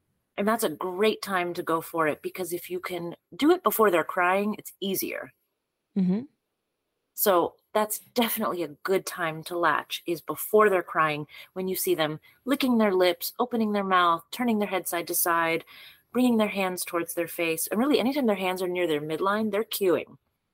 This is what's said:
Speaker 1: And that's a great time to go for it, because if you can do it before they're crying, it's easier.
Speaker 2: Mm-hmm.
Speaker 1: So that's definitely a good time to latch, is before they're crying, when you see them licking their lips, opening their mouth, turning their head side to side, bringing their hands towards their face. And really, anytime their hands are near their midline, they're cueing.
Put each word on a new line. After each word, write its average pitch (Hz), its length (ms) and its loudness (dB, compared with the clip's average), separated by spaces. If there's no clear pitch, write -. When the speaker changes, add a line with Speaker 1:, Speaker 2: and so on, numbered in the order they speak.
Speaker 1:
And 202 100 -2
that's 226 180 0
a 190 40 0
great 185 540 -2
time 180 320 -2
to 175 80 -6
go 160 180 0
for 160 260 -2
it, 143 160 -2
because 175 300 -8
if 175 180 -8
you 180 100 -6
can 170 360 -8
do 285 160 4
it 359 120 4
before 214 280 4
they're 170 140 4
crying, 190 540 0
it's - 220 -16
easier. 175 520 -4
Speaker 2:
Mm-hmm. 185 240 2
Speaker 1:
So 180 360 2
that's 214 260 0
definitely 214 480 -2
a 151 60 -4
good 185 200 0
time 160 400 -6
to 175 140 -6
latch, - 480 0
is 165 140 -2
before 214 500 4
they're 180 140 2
crying, 151 420 0
when 185 140 -6
you 185 80 -2
see 175 220 0
them 156 240 -2
licking 254 340 2
their 208 160 4
lips, 180 460 2
opening 226 320 0
their 202 100 0
mouth, 180 480 4
turning 233 300 0
their 202 80 0
head 185 180 -4
side 170 220 -4
to 175 80 -4
side, 165 480 0
bringing 247 240 4
their 214 100 4
hands 190 380 -2
towards 175 300 -4
their 170 120 -2
face. 165 400 -2
And 202 140 -2
really, 269 180 4
anytime 269 280 0
their 202 100 2
hands 185 260 -4
are 185 60 -2
near 180 180 0
their 151 140 0
midline, 190 500 -2
they're 202 140 -2
cueing. - 520 -2